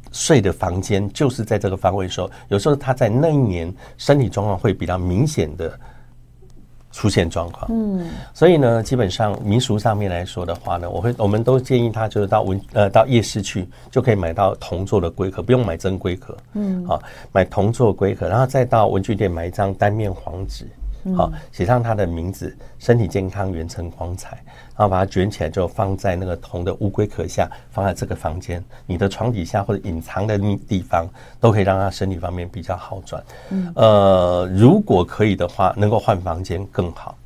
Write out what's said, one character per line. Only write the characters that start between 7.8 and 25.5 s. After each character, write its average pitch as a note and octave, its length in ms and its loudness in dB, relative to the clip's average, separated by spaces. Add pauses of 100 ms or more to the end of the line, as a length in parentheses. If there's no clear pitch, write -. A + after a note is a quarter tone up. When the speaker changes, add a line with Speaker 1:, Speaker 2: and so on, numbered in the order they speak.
Speaker 1:
所 E3 160 6
以 E3+ 80 6
呢， A#2 260 4
基 C3+ 140 -4
本 G#2 120 2
上 G#2 320 -2
民 G#2 180 2
俗 G#2+ 200 0
上 A2 160 2
面 G2+ 160 -2
来 F2 140 -4
说 F2+ 200 -6
的 E2+ 80 -4
话 F2 220 -6
呢， E2+ 140 -6
我 F2+ 100 -6
会， A#2 180 0
我 A2 80 2
们 G#2+ 160 2
都 B2+ 160 4
建 B2+ 240 2
议 A#2 80 2
他 A2 180 -2
就 G#2+ 120 -2
是 G2+ 80 2
到 G#2+ 160 4
文-， F#2+ 160 -2 (140)
呃， G#2 160 4
到 G#2 160 6
夜 A#2+ 160 4
市 G2+ 200 -4
去 F#2 240 -6 (240)
就 B2 120 0
可 B2 100 2
以 G#2 40 6
买 E2+ 180 -2
到 G2+ 220 2
铜 F#2 300 -6
做 G#2 140 2
的 E2+ 100 0
龟 F#2+ 220 -4
壳， F2 100 -8
不 G2 120 2
用 B2 120 4
买 E2+ 120 -2
真 F#2+ 200 -2
龟 G#2+ 200 -4
壳。 - 180 -16 (180)
Speaker 2:
嗯。 F#3+ 320 -4
Speaker 1:
好， - 160 -2 (300)
买 F#2 140 4
铜 G#2 260 0
做 A#2 220 4
龟 G2+ 200 0
壳， F2 140 -4
然 G2 100 0
后 C3 80 4
再 B2+ 200 2
到 A2+ 220 4
文 F#2+ 140 0
具 G#2 140 -2
店 F#2+ 160 0
买 E2 140 -4
一 F2+ 60 -6
张 G2 220 -2
单 G#2 180 2
面 G#2+ 220 -2
黄 F2 340 -10
纸。 - 220 -10 (340)
Speaker 2:
嗯。 F#3 120 -4
Speaker 1:
好， E3+ 160 2 (200)
写 - 140 -2
上 B2 160 4
他 A#2 140 0
的 G2+ 100 0
名 E2+ 260 -4
字、 - 240 -10 (240)
身 A#2+ 180 4
体 G#2 100 2
健 F#2+ 220 -2
康、 G2 220 -4
元 E2 160 -6
辰 E2+ 240 -10
光 F2 240 -8
彩， - 220 -14 (380)
然 G#2+ 100 4
后 G2 40 4
把 F#2 80 2
它 G2 80 2
卷 F#2+ 240 0
起 - 140 -6
来， D#2 60 -2
就 F2+ 180 -2